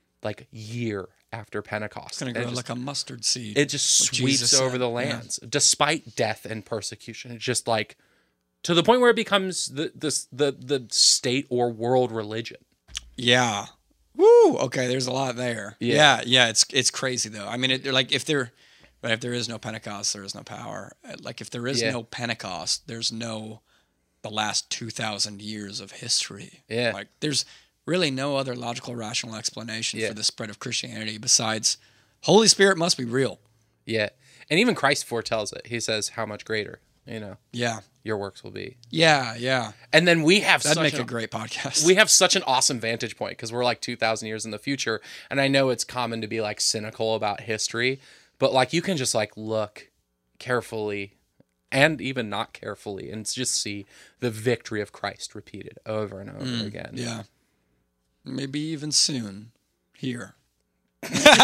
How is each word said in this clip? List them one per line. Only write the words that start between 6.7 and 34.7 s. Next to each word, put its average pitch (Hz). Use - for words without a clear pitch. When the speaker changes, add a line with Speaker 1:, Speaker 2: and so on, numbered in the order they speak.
Speaker 1:
It's 117
just, -
like, 110
to 175
the 170
point 247
where 240
it 226
becomes 196
the, 135
the, 131
the, 139
the 127
state -
or 120
world 120
religion. 110
Speaker 2:
Yeah. 120
Woo! 440
Okay, 127
there's 127
a 127
lot 127
there. 117
Speaker 1:
Yeah. 120
Speaker 2:
Yeah, 139
yeah, 123
it's, -
it's 127
crazy, 123
though. 104
I 117
mean, 131
it, 131
they're 135
like, 127
if 135
there, 135
but 120
if 113
there 123
is 117
no 110
Pentecost, 107
there 101
is 98
no 107
power. 107
Uh, 233
like, 120
if -
there 120
is 120
Speaker 1:
Yeah. 110
Speaker 2:
no 120
Pentecost, 110
there's 113
no, 110
the 107
last 107
two 117
thousand 104
years 104
of 98
history. -
Speaker 1:
Yeah. 113
Speaker 2:
Like, 98
there's 151
really 160
no 139
other 131
logical, 120
rational 110
explanation 110
Speaker 1:
Yeah. 110
Speaker 2:
for 107
the 107
spread 110
of 104
Christianity 110
besides 110
Holy 202
Spirit 196
must 170
be 127
real. 120
Speaker 1:
Yeah. 110
And 156
even 226